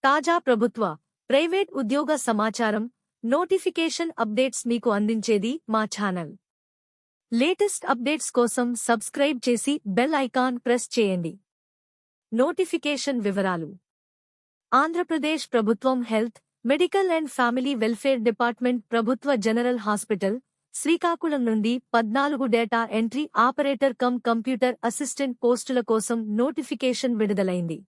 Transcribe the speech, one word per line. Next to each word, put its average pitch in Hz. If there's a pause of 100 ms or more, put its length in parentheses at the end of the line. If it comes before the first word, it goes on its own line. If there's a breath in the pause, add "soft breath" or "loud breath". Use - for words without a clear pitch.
తాజా 294
ప్రభుత్వ, 233 (460)
ప్రైవేట్ 330 (100)
ఉద్యోగ 277 (120)
సమాచారం, 214 (400)
నోటిఫికేషన్ 330
అప్‌డేట్స్ 247
మీకు 233
అందించేది 214 (180)
మా 220 (140)
ఛానల్. 180 (1000)
లేటెస్ట్ 320
అప్‌డేట్స్ 269
కోసం 240 (200)
సబ్స్క్రైబ్ 262
చేసి 247 (120)
బెల్ 247
ఐకాన్ 254
ప్రెస్ 240
చేయండి. 185 (1000)
నోటిఫికేషన్ 285
వివరాలు. 185 (1000)
ఆంధ్రప్రదేశ్ 320
ప్రభుత్వం 233
హెల్త్, 226 (260)
మెడికల్ 349
and 311
ఫ్యామిలీ 254
వెల్ఫేర్ 233
డిపార్ట్‌మెంట్ 240
ప్రభుత్వ 233
జనరల్ 233
హాస్పిటల్, 208 (340)
శ్రీకాకుళం 330
నుండి 220 (200)
పద్నాలుగు 254
డేటా 226 (120)
ఎంట్రీ 226 (140)
ఆపరేటర్ 269
కమ్ 247
కంప్యూటర్ 233 (100)
అసిస్టెంట్ 254
పోస్టుల 247
కోసం 220
నోటిఫికేషన్ 254
విడుదలైంది. 185 (100)